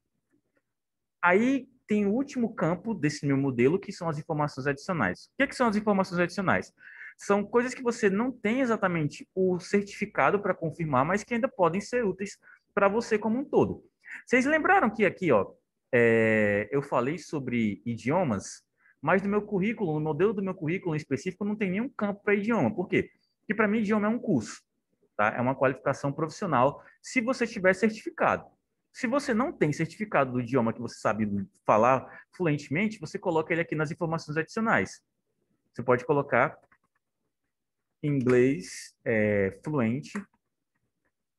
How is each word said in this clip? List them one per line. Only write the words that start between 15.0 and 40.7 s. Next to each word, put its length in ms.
aqui, 260
ó, 220
é, 760
eu 100
falei 360
sobre 680
idiomas, 800
mas 200
no 80
meu 120
currículo, 520
no 60
modelo 340
do 80
meu 140
currículo 400
em 20
específico, 480
não 100
tem 140
nenhum 200
campo 340
pra 100
idioma. 400
Por 140
quê? 240
Porque 140
pra 140
mim 120
idioma 280
é 20
um 100
curso, 440
tá? 140
É 120
uma 120
qualificação 580
profissional, 720
se 200
você 240
tiver 280
certificado. 760
Se 120
você 280
não 180
tem 200
certificado 600
do 100
idioma 320
que 80
você 180
sabe 480
falar 600
fluentemente, 640
você 200
coloca 340
ele 80
aqui 140
nas 160
informações 460
adicionais. 680
Você 120
pode 220
colocar 520
inglês, 920
é, 580
fluente. 480